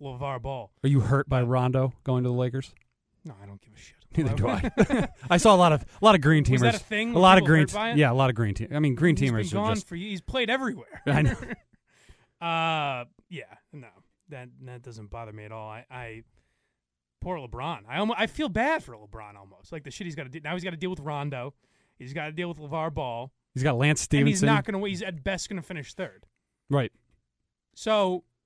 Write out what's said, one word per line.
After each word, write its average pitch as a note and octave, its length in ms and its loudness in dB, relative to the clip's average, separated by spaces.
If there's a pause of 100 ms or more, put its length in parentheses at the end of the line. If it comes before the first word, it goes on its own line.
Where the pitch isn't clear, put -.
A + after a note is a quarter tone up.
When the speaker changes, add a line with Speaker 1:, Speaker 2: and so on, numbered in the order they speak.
Speaker 1:
LeVar C3+ 400 -8
Ball. B2+ 320 -10 (100)
Speaker 2:
Are C3+ 60 2
you C#3 120 6
hurt C3+ 280 2
by C3 140 2
Rondo B2+ 500 0 (100)
going B2+ 200 0
to B2 80 0
the B2 40 -2
Lakers? B2+ 400 -4 (520)
Speaker 1:
No, B2+ 160 -16
I - 20 -18
don't G2+ 160 -18
give - 140 -20
a - 40 -20
shit. - 180 -20 (200)
Speaker 2:
Neither C3+ 200 2
do A3+ 120 0
Speaker 1:
<laughs> B3 480 2
Speaker 2:
I. - 120 0 (100)
<laughs> - 120 -12
I F3 60 6
saw G3+ 180 8
a F#3 40 8
lot E3+ 140 6
of, D3 100 2
a - 220 -4
lot A3 100 10
of D#3+ 80 2
green D3+ 220 6
teamers. B2 80 4
Speaker 1:
Was B2+ 100 4
that A#2+ 140 4
a - 20 -6
thing? A3 320 -4
Speaker 2:
A A#3+ 40 -2
Speaker 1:
Were E3+ 60 4
Speaker 2:
lot F#3+ 160 10
of F3+ 60 8
Speaker 1:
people C#3+ 60 2
Speaker 2:
green D#3 200 6
Speaker 1:
hurt - 60 -10
by A3 160 -4
it? - 60 -2
Speaker 2:
te-, D3+ 40 6
yeah, C3+ 100 4
a A#2+ 40 0
lot C3 160 2
of A2+ 60 -4
green G#2+ 180 0
team. A2 180 -6
I D3 60 -2
mean, D3 160 0
green D#3 220 2
Speaker 1:
He's C3+ 140 0
Speaker 2:
teamers G#2+ 200 -2
Speaker 1:
been F3 80 -2
Speaker 2:
are G#3 80 0
Speaker 1:
gone A3 80 0
Speaker 2:
just G#3+ 120 -6
Speaker 1:
for E3+ 100 -12
ye-, G3 140 -10
he's F#3 120 -8
played A#3+ 260 -4
everywhere. B3+ 580 -6
Speaker 2:
I C#3+ 160 2
know. B2+ 180 2
Speaker 1:
<laughs> - 40 -12 (960)
Uh, D#3+ 640 -2 (260)
yeah, C#3+ 140 -12 (280)
no, C#3 140 -18 (420)
that, B2+ 200 -18 (140)
that B2 200 -18
doesn't A2 280 -18
bother A#2 220 -14
me G#2+ 120 -16
at G#2+ 80 -16
all. A2 180 -14
I, A2+ 200 -16
I, A#2 320 -14 (1000)
poor F3 160 -6
LeBron. B2 500 -10
I B2+ 80 -10
almo-, G#3+ 220 -2
I A3 80 0
feel C#4 240 -6
bad C4+ 340 -2
for B2 100 -18
LeBron G#2 420 -18
almost. G2 360 -20
Like D#3 100 -12
the C3+ 80 -16
shit F3+ 160 -12
he's D#3+ 80 -10
gotta C#3 140 -12
do D3 120 -16
now. D3+ 120 -8
He's F3+ 120 -6
gotta F3 120 -8
deal F3 140 -6
with F3+ 100 -8
Rondo. C#3 540 -8 (420)
He's B2+ 160 -16
gotta D#3 200 -8
deal F3 160 -6
with E3 100 -10
LeVar D#3 340 -6
Ball. B2+ 400 -8 (220)
Speaker 2:
He's B2+ 80 -4
got C3+ 160 0
Lance D3 320 2
Speaker 1:
And C#3+ 180 4
he's F#3 120 2
Speaker 2:
Stevenson. G3+ 60 4
Speaker 1:
not A3 200 2
gonna G3 120 -4
win. G3+ 120 -4
He's F3+ 120 -8
at F3 220 -8
best F#3+ 240 -6
gonna F#3 140 -8
finish D#3 320 -12
third. - 320 -12 (420)
Speaker 2:
Right. C#3 240 0 (840)
Speaker 1:
So G3 500 0 (220)